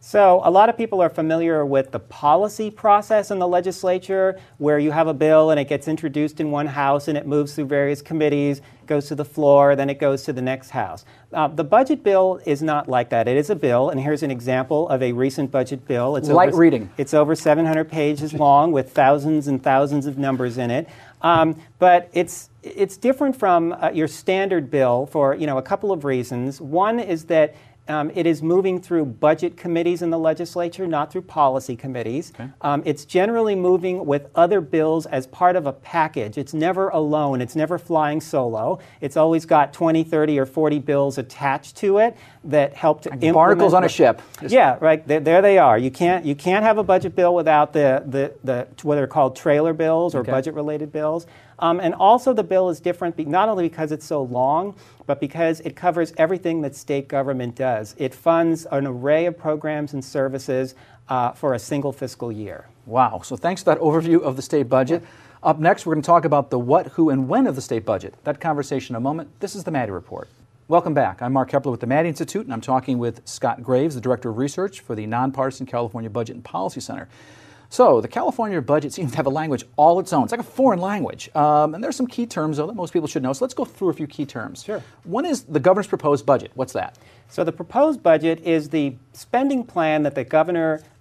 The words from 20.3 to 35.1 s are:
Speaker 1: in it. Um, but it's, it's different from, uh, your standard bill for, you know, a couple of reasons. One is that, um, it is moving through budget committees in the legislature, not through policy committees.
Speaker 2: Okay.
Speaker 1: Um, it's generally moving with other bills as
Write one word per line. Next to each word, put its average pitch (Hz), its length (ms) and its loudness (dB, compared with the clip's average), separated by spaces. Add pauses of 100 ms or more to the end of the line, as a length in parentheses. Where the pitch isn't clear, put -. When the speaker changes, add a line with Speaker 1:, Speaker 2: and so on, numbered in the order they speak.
Speaker 1:
in 120 140 -2
it. 151 160 -4 (340)
Um, 160 400 2 (180)
but 175 340 6
it's, - 360 -4 (140)
it's - 320 -4
different 269 400 0
from, 170 380 2
uh, - 160 -2
your 156 180 -2
standard 185 640 -2
bill 131 360 0
for, 143 280 2
you 151 120 -4
know, 139 100 -2
a 131 40 -2
couple 202 300 -4
of 156 140 -4
reasons. 127 560 -4
One 185 360 0
is 180 280 -6
that, 160 300 2 (340)
um, 151 260 -4
it 170 100 0
is 156 180 0
moving 180 380 0
through 165 240 -2
budget 151 500 0
committees 170 460 -2
in 170 80 -4
the 165 100 -2
legislature, 170 680 -4
not 151 220 -4
through 185 120 -10
policy 135 560 -2
committees. 123 580 -8
Speaker 2:
Okay. 123 140 -14 (100)
Speaker 1:
Um, 147 240 -2
it's 151 220 -6
generally 214 500 0
moving 185 500 0
with 143 300 -2
other 170 240 4
bills 160 460 -2
as 131 200 -6